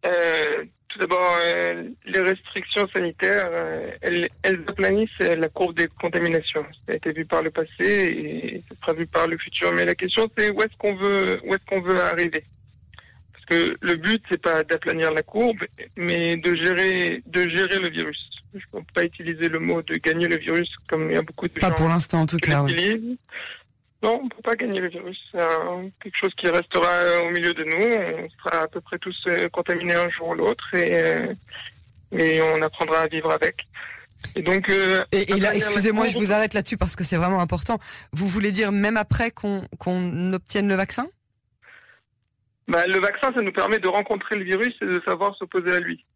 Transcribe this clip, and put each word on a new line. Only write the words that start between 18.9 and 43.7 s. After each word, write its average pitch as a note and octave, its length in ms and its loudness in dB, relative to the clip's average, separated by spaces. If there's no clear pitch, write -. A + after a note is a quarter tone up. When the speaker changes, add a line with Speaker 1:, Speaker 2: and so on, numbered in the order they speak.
Speaker 1:
pas F3 100 2
utiliser E3+ 440 -4
le D#3+ 120 -2
mot E3+ 200 0
de D#3+ 140 -6
gagner E3 340 0
le E3+ 80 0
virus E3 320 -2
comme D#3+ 200 0
il D3 40 0
y E3 40 2
a D#3+ 40 0
beaucoup D#3+ 260 -6
de - 100 -6
Speaker 2:
Pas F#3+ 100 2
Speaker 1:
gens F3 80 2
Speaker 2:
pour D#3+ 120 4
l'instant, E3 320 2
en D#3 60 4
tout E3 100 -2
Speaker 1:
qui D#3 140 0
Speaker 2:
cas, C#3+ 120 4
ouais. C#3+ 80 2
Speaker 1:
l'utilisent. A3 460 0
Non, A3+ 200 2
on B3+ 60 -6
peut - 160 -14
pas B3 100 2
gagner G#3+ 260 -2
le F3+ 80 -2
virus. F3+ 280 -10
C'est F3+ 80 -2
un, F3 480 0
quelque F#3+ 160 -8
chose F#3+ 180 0
qui - 100 -2
restera, F3 400 2
euh, F3 360 2
au E3+ 80 -2
milieu F3 240 0
de D#3 100 -6
nous. F3 580 0
On E3 140 -10
sera E3 280 -2
à D#3+ 40 -6
peu E3+ 140 -8
près - 160 -10
tous, F#3 180 -8
euh, F3 200 0
contaminés F3 460 -2
un F3 160 2
jour E3 180 -6
ou E3+ 60 -2
l'autre F#3+ 280 0
et, F3 160 2
euh, E3 300 0
et D#3+ 280 4
on D#3+ 180 4
apprendra D#3 380 0
à D#3+ 80 4
vivre D#3+ 240 0
avec. D#3+ 360 0
Et - 60 -4
donc, F#3 260 2
euh, F#3+ 420 4
Speaker 2:
Et, G3 120 4
et G3 60 0
là, G3 80 2
Speaker 1:
aplanir G3+ 160 4
la G#3 40 2
Speaker 2:
excusez-moi, G#3+ 520 2
je G#3 40 0
Speaker 1:
courbe G#3+ 140 2
Speaker 2:
vous G3 60 2
arrête G#3+ 200 2
là-dessus G#3 240 -2
parce F#3 200 -2
que F#3+ 60 -4
c'est F3 140 -2
vraiment F3+ 240 2
important. F3+ 380 -2
Vous E3+ 160 -2
voulez G3+ 240 0
dire G3+ 200 2
même G#3 260 2
après A#3 320 2
qu'on, G3+ 320 -4
qu'on F3+ 560 -2
obtienne G3+ 340 -2
le G3 60 4
vaccin ? G3 320 -2
Speaker 1:
Bah, E3+ 180 2
le F#3+ 120 2
vaccin, G3+ 360 0
ça B3 60 0
nous G3 120 -2
permet G3 260 2